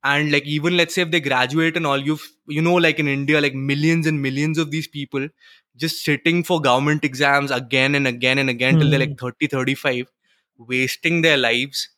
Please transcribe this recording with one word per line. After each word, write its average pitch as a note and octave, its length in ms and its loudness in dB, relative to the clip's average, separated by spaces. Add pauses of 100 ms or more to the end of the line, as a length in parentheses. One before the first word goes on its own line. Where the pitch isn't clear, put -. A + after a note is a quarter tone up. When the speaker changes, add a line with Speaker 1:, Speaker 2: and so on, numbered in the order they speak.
Speaker 1:
And, C#3+ 260 0
like, C#3+ 160 0
even D3+ 300 -2
let's E3+ 180 0
say F#3 80 0
if E3 80 -4
they E3+ 80 0
graduate C#3 580 0
and E3 80 -2
all, C#3 140 0
you've, D3+ 260 -4 (220)
you D3+ 160 -4
know, E3+ 120 2
like, E3 260 2
in D3 80 0
India, C#3 320 0
like, C#3+ 140 0
millions D3 520 0
and D3+ 160 0
millions C#3+ 340 -2
of D#3 140 -2
these D#3 160 -6
people C#3 400 -8 (500)
just D#3+ 280 -6
sitting E3 400 0
for E3+ 160 0
government C#3+ 440 2
exams C#3 460 0
again C3 460 0
and C#3 100 0
again B2+ 320 0
and C3+ 100 0
again B2+ 300 2
till D3+ 120 4
they're, C#3+ 100 2
like, C#3+ 160 -4
Speaker 2:
Mm-hmm. B2+ 100 -10
Speaker 1:
thirty, C#3 220 -4
thirty-five, C3 580 -2 (500)
wasting C3 680 -2
their D#3 140 4
lives. B2 600 -2